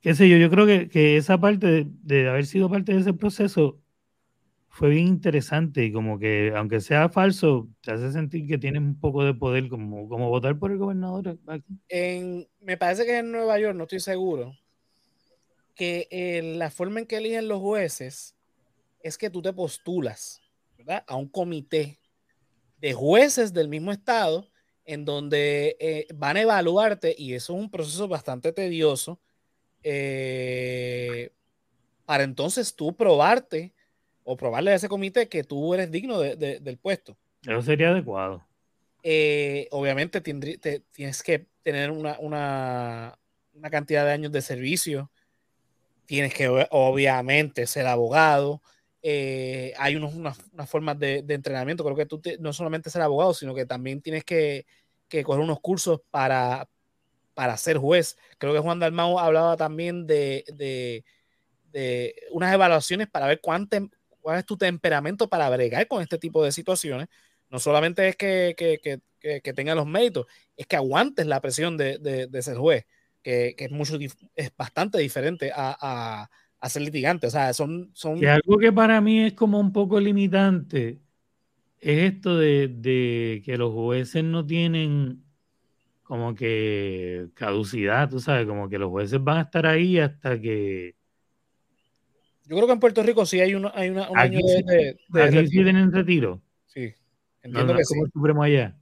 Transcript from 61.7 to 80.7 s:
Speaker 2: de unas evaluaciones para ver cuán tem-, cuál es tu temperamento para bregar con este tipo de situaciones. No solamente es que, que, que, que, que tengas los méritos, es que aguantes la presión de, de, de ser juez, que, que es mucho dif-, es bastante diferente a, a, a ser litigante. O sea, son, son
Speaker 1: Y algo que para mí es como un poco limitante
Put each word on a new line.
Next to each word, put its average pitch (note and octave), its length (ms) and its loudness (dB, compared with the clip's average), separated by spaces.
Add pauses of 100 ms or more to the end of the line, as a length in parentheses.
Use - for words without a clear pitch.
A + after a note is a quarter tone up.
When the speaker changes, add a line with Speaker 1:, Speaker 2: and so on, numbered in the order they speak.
Speaker 2:
de B2 460 -4 (160)
unas F3+ 200 0
evaluaciones F#3 560 2
para C#3 200 -2
ver D#3 120 2
cuán F#3 280 -2
tem-, G3+ 220 -2 (300)
cuál D#3+ 200 -4
es F3+ 40 -8
tu G#3 120 -8
temperamento F3 720 0
para D#3+ 200 0
bregar B2+ 380 0
con G#3+ 160 -4
este E3 160 -6
tipo D#3+ 260 0
de C#3 60 0
situaciones. D#3+ 560 -6 (420)
No B2+ 120 -10
solamente E3 480 2
es F#3 80 -2
que, F#3 420 0
que, E3 240 0
que, C#3 160 -6 (220)
que, D3 200 -6
que C#3 120 -10
tengas D3 240 -2
los D3+ 100 0
méritos, E3+ 400 0 (300)
es - 100 -14
que - 80 -2
aguantes D#3+ 500 0
la C#3 160 -2
presión D3+ 360 -4
de, C3+ 220 -2
de, C3+ 280 -6
de B2+ 160 -8
ser B2+ 140 -8
juez, C3+ 280 4 (380)
que, B2 340 0
que C3+ 100 -12
es B2+ 40 -10
mucho D3 260 -6
dif-, C#3 380 -12
es D3 200 -8
bastante F#3+ 440 -4
diferente C#3+ 560 -2
a, C3+ 260 -6
a, A#2 500 -8 (300)
a C3 80 -8
ser D3 140 -4
litigante. D3+ 460 0
O - 20 0
sea, C3 240 0
son, E3 400 -6
son D#3+ 240 -6
Speaker 1:
Y D3+ 80 2
algo D3+ 320 6
que A3+ 120 6
para A3 300 6
mí A3 200 4
es A3 120 2
como G#3 260 2
un G3 140 2
poco G3+ 260 2
limitante F#3+ 1040 2 (800)